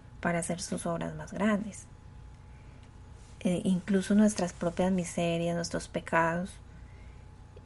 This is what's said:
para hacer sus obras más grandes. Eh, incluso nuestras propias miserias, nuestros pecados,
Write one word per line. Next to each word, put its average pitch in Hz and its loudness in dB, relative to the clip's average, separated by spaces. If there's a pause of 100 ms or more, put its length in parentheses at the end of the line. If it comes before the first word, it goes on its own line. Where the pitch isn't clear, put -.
(200)
para 170 2
hacer 170 -2
sus - -4
obras 165 -2
más 156 -8
grandes. 208 0 (1500)
Eh, 180 2
incluso 190 4
nuestras 208 6
propias 180 2
miserias, 170 2
nuestros 170 -2
pecados, 170 2 (1120)